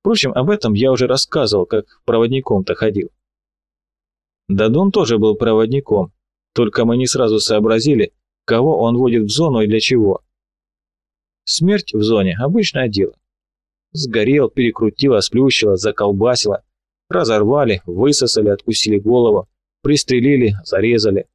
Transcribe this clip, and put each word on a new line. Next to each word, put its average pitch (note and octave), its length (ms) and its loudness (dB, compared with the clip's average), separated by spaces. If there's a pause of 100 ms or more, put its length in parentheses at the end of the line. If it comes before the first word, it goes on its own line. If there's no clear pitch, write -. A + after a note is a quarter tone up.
Впрочем, E3 320 -2
об C3+ 180 -2
этом D#3 240 -2
я B2+ 160 2
уже B2+ 160 0
рассказывал, A#2+ 600 -2
как - 380 -6
проводником-то A#2 720 0
ходил. G2 360 -4 (1400)
Дадон A2+ 420 0
тоже C#3+ 280 0
был G#2+ 180 2
проводником, A2+ 760 0 (400)
только A2+ 320 0
мы A#2 120 2
не B2+ 100 0
сразу A#2 320 0
сообразили, A2+ 760 0 (320)
кого A#2 360 0
он A#2 160 0
водит A#2+ 260 2
в G#2+ 60 -4
зону C3+ 320 0
и G#2+ 80 0
для A2 100 0
чего. G#2+ 440 0 (1200)
Смерть G3 500 -2
в G#2+ 80 0
зоне — G#2 380 0
обычное D3+ 480 -2
дело. G2 280 -2 (760)
Сгорел, B2+ 580 0
перекрутило, A#2 680 0
сплющило, A2+ 560 0
заколбасило, G#2 880 -2 (440)
разорвали, A2+ 760 0
высосали, A2 640 0
откусили G#2+ 500 -2
голову, G#2+ 500 2 (340)
пристрелили, B2+ 720 0 (100)
зарезали. G#2+ 720 0